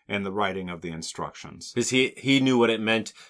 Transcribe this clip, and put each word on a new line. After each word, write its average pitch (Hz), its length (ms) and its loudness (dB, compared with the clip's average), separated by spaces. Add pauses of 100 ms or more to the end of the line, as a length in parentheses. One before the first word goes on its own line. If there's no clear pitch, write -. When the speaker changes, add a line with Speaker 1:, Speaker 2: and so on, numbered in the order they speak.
Speaker 1:
in 101 160 -4
the 98 80 -4
writing 95 380 -2
of 85 120 -10
the 85 100 -8
instructions. 82 840 -12
Speaker 2:
'Cause 120 140 0
he, 131 280 2
he 135 220 2
knew 131 180 4
what 117 120 6
it 113 100 0
meant 110 320 0 (180)